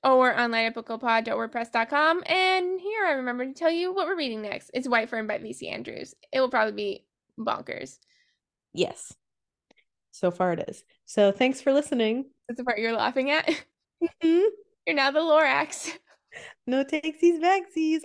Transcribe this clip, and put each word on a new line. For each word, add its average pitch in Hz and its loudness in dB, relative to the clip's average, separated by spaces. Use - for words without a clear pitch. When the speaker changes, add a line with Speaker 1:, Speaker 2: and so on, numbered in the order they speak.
Speaker 1:
or 254 6
online 226 2
at 226 -2
book 226 -12
club 226 -8
pod 226 2
dot 226 -2
wordpress 226 -6
dot 226 0
com. 320 2
And 370 2
here 415 -2
I 339 2
remember 254 -2
to 269 -10
tell 330 0
you 349 0
what 381 -2
we're 370 -2
reading 233 -4
next. - -10
It's 262 -4
White 233 0
Fern 220 -4
by 220 -4
V 220 -10
C - -12
Andrews. - -10
It 262 0
will 262 2
probably 220 0
be 202 -8
bonkers. - -8
Speaker 2:
Yes. - -6
So 180 -2
far 180 -2
it 170 -4
is. - -14
So 202 2
thanks 254 0
for 269 2
listening. 262 0
Speaker 1:
That's 240 -10
the 254 -10
part 233 -2
you're 226 -2
laughing 254 0
at? 311 0
<laughs> - -4
Speaker 2:
Mm-hmm. 339 4
Speaker 1:
You're 330 0
now 277 2
the 302 2
Lorax. 302 2
<laughs> - -20
Speaker 2:
No 262 0
takesies 320 2
backsies. 330 2